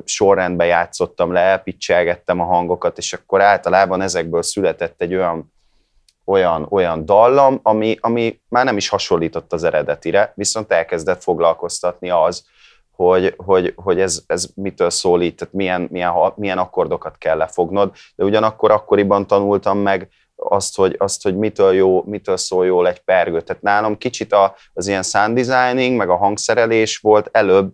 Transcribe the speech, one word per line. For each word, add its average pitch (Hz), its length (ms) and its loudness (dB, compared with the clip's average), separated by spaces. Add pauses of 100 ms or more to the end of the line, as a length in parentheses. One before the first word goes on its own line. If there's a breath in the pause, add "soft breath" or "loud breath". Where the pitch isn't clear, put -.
sorrendbe 90 600 0
játszottam 87 680 -2
le, 90 80 2
elpicselgettem 90 1000 0
a 85 40 -4
hangokat, 87 540 -2
és - 140 -10
akkor - 280 -2
általában 95 600 4
ezekből 85 420 -2
született 85 580 -4
egy 90 140 -4
olyan, 85 380 -4 (720)
olyan, 90 460 0
olyan 85 340 -2
dallam, 127 580 4
ami, 110 380 0
ami 117 480 -4
már 123 160 0
nem 131 120 0
is 101 120 -4
hasonlított 82 640 -4
az 82 120 -2
eredetire, 82 680 -2
viszont 104 380 -6
elkezdett 85 500 -2
foglalkoztatni 87 880 -4
az, 85 340 0 (460 soft breath)
hogy, 92 460 2
hogy, 92 400 0
hogy 92 240 -2
ez, 87 260 -2
ez 87 280 -4
mitől 95 360 -4
szól 87 320 0
így, 87 120 -2
tehát - 200 -14
milyen, 90 360 -4
milyen 87 200 -4
ha-, 85 260 0
milyen 95 220 -6
akkordokat 85 600 -4
kell 78 180 -2
lefognod, 90 580 -2 (220 loud breath)
de - 80 -2
ugyanakkor 107 460 2
akkoriban 101 560 2
tanultam 101 520 0
meg 98 300 -2 (280)
azt, - 400 -4
hogy, 95 220 2
azt, - 240 -4
hogy 95 140 -2
mitől 104 360 2
jó, 92 300 2
mitől 101 340 -6
szól 92 300 -2
jól 90 220 2
egy 90 120 -4
pergő. 87 400 0
Tehát - 220 -10
nálam 104 360 -2
kicsit - 340 -8
a, 98 220 4 (180 loud breath)
az 90 140 -8
ilyen 98 160 -2
sound 107 360 0
designing, 127 580 0
meg 98 140 0
a 90 60 2
hangszerelés 110 840 0
volt 107 340 4
előbb, 98 420 2